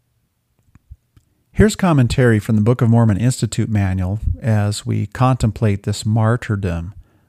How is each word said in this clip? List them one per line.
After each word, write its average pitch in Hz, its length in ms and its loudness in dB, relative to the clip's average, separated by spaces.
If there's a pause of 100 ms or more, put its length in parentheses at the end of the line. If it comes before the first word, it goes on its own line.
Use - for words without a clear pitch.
(1500)
Here's 208 240 4
commentary 127 640 2
from 110 180 -2
the 107 40 2
Book 120 200 2
of 117 80 2
Mormon 113 280 4
Institute 117 520 -2
Manual 95 500 -2 (220)
as 104 440 -2
we 107 220 -4
contemplate 117 760 0
this - 220 -6
martyrdom 104 880 -2 (360)